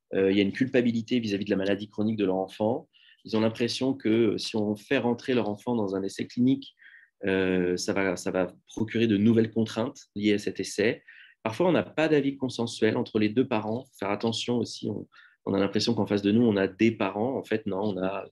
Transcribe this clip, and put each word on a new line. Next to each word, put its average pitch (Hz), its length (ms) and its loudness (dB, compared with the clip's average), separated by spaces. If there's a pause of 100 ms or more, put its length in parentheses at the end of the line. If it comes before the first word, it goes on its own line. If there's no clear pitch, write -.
(140)
euh, 95 160 4
il 101 80 2
y - 20 6
a - 20 6
une 98 100 0
culpabilité 120 680 0
vis-à-vis 101 240 -2
de 104 60 -2
la 95 60 2
maladie 101 340 -2
chronique 107 260 -2
de 104 80 0
leur 92 120 0
enfant. 107 520 -2 (380)
Ils 110 100 -2
ont 107 40 2
l'impression 113 520 -2
que, 131 160 -4
euh, 110 300 2
si - 180 -6
on 104 180 0
fait 135 220 -4
rentrer 120 380 -2
leur 104 160 0
enfant 120 260 -4
dans 98 180 -2
un 95 80 -2
essai - 240 -6
clinique, 135 480 0 (520)
euh, 92 500 2
ça 95 160 -4
va, 95 240 0
ça 95 140 -6
va 90 200 0 (180)
procurer 113 380 -2
de 101 120 4
nouvelles 113 320 4
contraintes 113 560 -4 (100)
liées 104 160 2
à 101 60 2
cet - 220 -6
essai. 107 420 -2 (400)
Parfois, 139 260 0
on 170 40 4
n'a 113 100 4
pas 156 260 -2
d'avis 139 300 2
consensuel 117 580 0
entre 113 220 -2
les 107 100 4
deux 117 180 2
parents. 110 380 -4
Faut - 140 -20
faire 101 120 -2
attention 113 460 -2
aussi, 113 320 -4
on, 104 180 -6 (400)
on 98 80 0
a 98 40 2
l'impression 104 360 0
qu'en 104 120 0
face 104 140 0
de 101 120 2
nous, 117 100 6
on 110 140 4
a 95 120 2
des 113 220 2
parents. 113 480 -2
En - 40 -6
fait, 110 220 -4
non, 98 160 -4
on 95 220 -2
a 95 300 -4